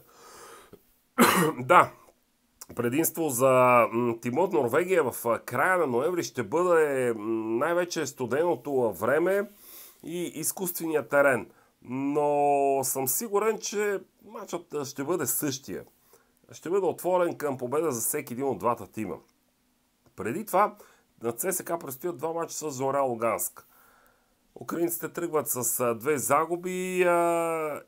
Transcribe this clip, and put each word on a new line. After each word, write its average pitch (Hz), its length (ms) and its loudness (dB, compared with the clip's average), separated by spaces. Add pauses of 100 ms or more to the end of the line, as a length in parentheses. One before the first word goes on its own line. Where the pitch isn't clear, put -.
(1160)
<clears throat> 156 440 4
Да, 147 320 6 (800)
предимство 151 540 0
за, 127 640 6
м, 117 280 0
тима 123 200 -2
от 190 120 2
Норвегия 151 580 2
в, - 160 -6
а, 110 120 2
края 170 400 0
на 160 80 2
ноември 143 360 0
ще 127 200 -6
бъде, 143 720 2
м, 113 420 -2
най-вече 170 480 -2
студеното 131 840 -2
време 160 580 0 (540)
и 175 180 -6
изкуствения 156 840 -4
терен. 135 420 4 (320)
Но 143 1000 2
съм 131 260 -2
сигурен, 214 500 -2
че 208 420 -4 (240)
матчът, 196 500 -12
а, 147 100 -4
ще 135 200 -8
бъде 147 220 -2
същия. 131 580 -4 (680)
Ще - 180 -10
бъде 190 160 0
отворен 170 520 0
към 139 200 -4
победа 147 340 -2
за 117 80 -4
всеки - 320 -6
един 123 120 -6
от 120 140 -2
двата 104 280 -2
тима. 92 300 -8 (1000)
Преди 131 300 -6
това 202 300 2 (460)
на 117 140 -4
С 185 160 -4
С 180 120 -4
К 170 140 -6
предстоят 147 380 -8
два 160 160 -6
мача 165 220 -6
с 156 160 -8
Зоря 135 300 -2
Луганск. 113 640 -2 (920)
Украинците 165 480 -4
тръгват 156 400 -2
с, 123 320 -2
а, 120 140 2
две 131 240 -2
загуби, 175 840 0
а, 170 840 2